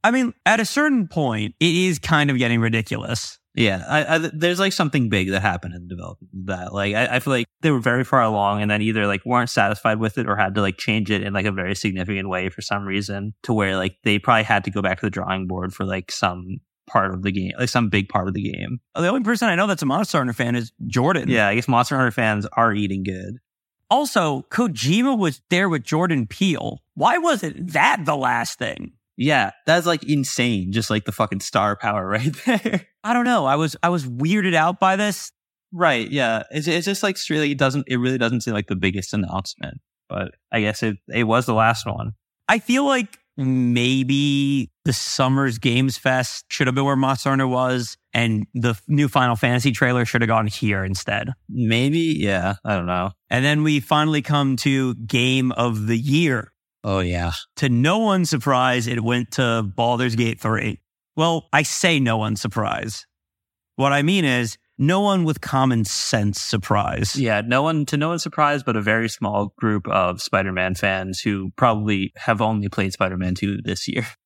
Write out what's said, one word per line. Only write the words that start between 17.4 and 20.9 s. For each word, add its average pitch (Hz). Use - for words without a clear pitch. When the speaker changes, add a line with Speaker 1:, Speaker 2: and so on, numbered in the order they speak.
Speaker 2:
like, 123
some 117
big 98
part 95
of 95
the 101
game. 120
Speaker 1:
The 170
only 240
person 226
I 175
know 196
that's 185
a 147
Monster 160
Hunter 123
fan 120
is 117
Jordan. 131